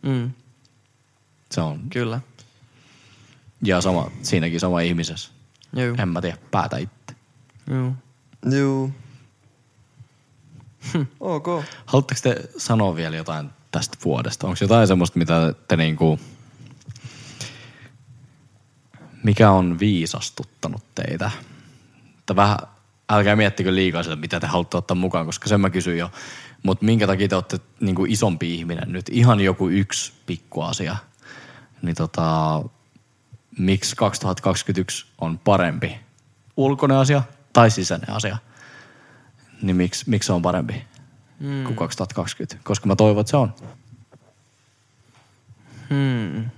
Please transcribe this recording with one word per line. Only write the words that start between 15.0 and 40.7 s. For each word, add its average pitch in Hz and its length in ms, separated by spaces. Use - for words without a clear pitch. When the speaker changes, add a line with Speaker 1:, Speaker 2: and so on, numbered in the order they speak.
Speaker 2:
mitä 82 340
te 87 100
niinku... 80 420
Mikä 104 280
on 90 280
viisastuttanut - 1040
teitä? 87 360
Tai 95 100
vähän, 101 220
älkää 104 260
miettikö 98 400
liikaa 87 280
sitä, 80 120
mitä 82 240
te 82 80
haluatte 87 300
ottaa 90 180
mukaan, 90 300
koska - 240
sen 101 120
mä 95 80
kysyin 87 280
jo. 85 140
Mut 95 180
minkä 107 260
takia 95 200
te 95 80
ootte 92 240
niinku 95 260
isompi 85 500
ihminen 85 360
nyt? 92 200
Ihan 120 280
joku 95 280
yksi 95 460
pikku 82 360
asia. 85 340
Niin 85 140
tota, 82 280
miksi 95 380
kaksituhatta 95 480
kaksikymmentäyksi 92 600
on 82 180
parempi? 87 600
Ulkoinen 135 400
asia 135 260
tai 117 180
sisäinen 92 380
asia? 104 280
Niin 95 140
miksi, 90 340
miksi 107 180
se 98 60
on 87 80
parempi 87 420